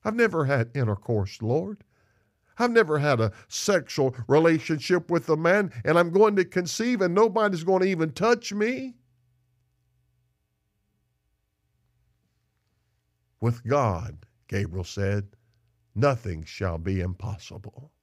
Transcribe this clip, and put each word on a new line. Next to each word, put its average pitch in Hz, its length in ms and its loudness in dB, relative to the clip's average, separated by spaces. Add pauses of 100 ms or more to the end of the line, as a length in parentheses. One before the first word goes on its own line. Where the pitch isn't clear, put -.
I've 214 100 -4
never 185 300 2
had 127 300 0
intercourse, 107 680 -2
Lord. 165 420 -4 (720)
I've 240 140 2
never 185 300 4
had 139 200 2
a 110 120 2 (160)
sexual 139 640 0 (140)
relationship 160 840 2
with 170 180 -2
a 156 80 2
man, 175 360 2 (120)
and 160 140 4
I'm 175 120 2
going 202 260 4
to 185 80 2
conceive, 196 560 -2
and 175 140 0
nobody's 202 500 2
gonna 185 220 2
even 160 260 0
touch 233 400 0
me. 247 420 -4 (4000)
With 120 260 -2
God, 110 580 -2 (220)
Gabriel 95 380 -6
said, 101 520 -6 (600)
nothing 104 480 -2
shall 85 340 -8
be 92 220 -4
impossible. 92 880 -10 (120)